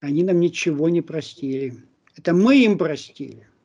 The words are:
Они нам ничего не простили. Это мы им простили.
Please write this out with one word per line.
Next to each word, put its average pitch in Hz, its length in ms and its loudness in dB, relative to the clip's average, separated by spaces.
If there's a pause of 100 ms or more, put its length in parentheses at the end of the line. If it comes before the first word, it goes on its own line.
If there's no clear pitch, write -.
Они 143 240 -2
нам 185 160 2
ничего 165 480 -2
не 170 120 0
простили. 135 760 -8 (400)
Это - 180 -2
мы 233 240 6
им 220 180 4
простили. 135 720 -8 (180)